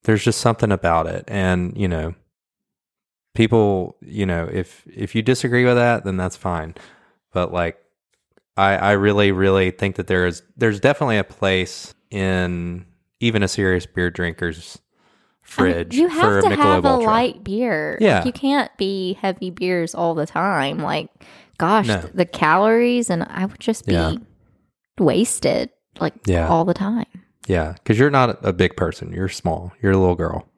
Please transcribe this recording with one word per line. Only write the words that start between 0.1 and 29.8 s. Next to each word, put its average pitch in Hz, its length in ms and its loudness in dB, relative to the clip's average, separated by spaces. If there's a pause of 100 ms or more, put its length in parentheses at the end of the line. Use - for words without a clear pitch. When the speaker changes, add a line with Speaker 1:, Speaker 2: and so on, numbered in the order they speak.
Speaker 1:
just - 160 0
something 113 320 0
about 85 360 0
it. 87 200 -8
And, 92 500 -2
you 98 120 -2
know, 85 260 -4 (1200)
people, 107 640 2
you 101 240 -6
know, 85 260 -2
if, - 320 -8 (100)
if 104 220 -8
you 113 60 2
disagree 123 440 2
with 123 100 4
that, 120 300 2
then 92 120 -2
that's 92 200 -4
fine. 85 380 -6 (560)
But, 90 200 -2
like, 85 260 -4 (760)
I, 98 200 4
I 98 160 2
really, 101 400 4
really 95 400 2
think 98 240 -4
that 92 120 -8
there 90 200 2
is, 85 160 -6 (140)
there's 110 220 0
definitely 131 380 2
a 98 60 0
place - 720 -4 (180)
in 90 760 -4 (340)
even 110 220 2
a 95 60 2
serious 92 380 0
beer 90 260 -2
drinker's 85 680 -6 (800)
Speaker 2:
I - 60 2
mean, 180 100 4
Speaker 1:
fridge 175 220 -4
Speaker 2:
you 320 140 4
Speaker 1:
for 320 60 -6
Speaker 2:
have 359 220 4
Speaker 1:
a - 40 4
Speaker 2:
to 427 140 4
have 285 280 2
Speaker 1:
Michelob - 20 0
Speaker 2:
a - 80 4
Speaker 1:
Ultra. 233 140 2
Speaker 2:
light 226 360 0
beer. 196 560 -4
Speaker 1:
Yeah. 190 180 4
Speaker 2:
Like, - 100 0
you 247 40 -4
can't 277 460 -2
be 190 380 -2
heavy 185 340 -6
beers 180 460 -4
all 170 180 -2
the 151 140 -2
time. 160 520 -2
Like, 151 300 -4 (480)
gosh, 185 300 2
Speaker 1:
No. 101 140 0
Speaker 2:
th-, - 120 -12
the 175 120 0
calories, 226 840 2
and 170 140 -2
I - 220 -6
would - 140 -10
just - 280 -4
be 196 60 2
Speaker 1:
Yeah. 165 220 0 (840)
Speaker 2:
wasted, - 680 0 (300)
like, - 140 -4 (120)
Speaker 1:
Yeah. 90 220 2
Speaker 2:
all 165 180 2
the 175 80 0
time. 208 320 -4 (400)
Speaker 1:
Yeah, 80 280 -2 (100)
'cause 107 160 0
you're 143 120 6
not 127 340 2
a 98 80 0
big 87 240 0
person. 82 340 -4
You're 90 160 -4
small. 87 540 -6